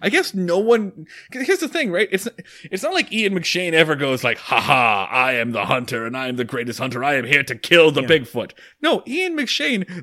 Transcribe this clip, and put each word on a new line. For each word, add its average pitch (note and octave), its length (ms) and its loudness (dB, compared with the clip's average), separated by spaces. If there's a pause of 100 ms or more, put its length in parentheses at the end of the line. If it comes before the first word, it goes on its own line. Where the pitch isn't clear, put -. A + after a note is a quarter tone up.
I F#3+ 80 -2
guess E4 240 0
no F3+ 260 0
one, G#3+ 480 0 (240)
cause C4 140 -8
here's F#4 140 0
the E4 80 -4
thing, C#4 240 -2
right? G3+ 200 0
It's, F#3+ 160 -2 (440)
it's F#3+ 120 -8
not D#4+ 100 -2
like E4 180 -2
Ian G3+ 220 0
McShane F3 400 -2
ever D#3+ 220 4
goes C3+ 280 -2
like, A#2 140 0
Ha - 220 0
ha, A2+ 520 2
I B2+ 220 0
am A#2+ 180 -2
the G#2+ 140 -2
hunter B2 400 -4
and A#2+ 100 -8
I C3 120 -6
am B2+ 80 -6
the B2 80 -4
greatest A#2+ 360 -6
hunter. B2+ 240 -6
I C#3+ 120 2
am C3 100 0
here C#3 180 2
to B2+ 120 -6
kill D#3+ 360 8
the C#3 100 0
Bigfoot. B2+ 500 0 (300)
No, D4 260 0
Ian E4+ 300 -4
McShane A3 640 -4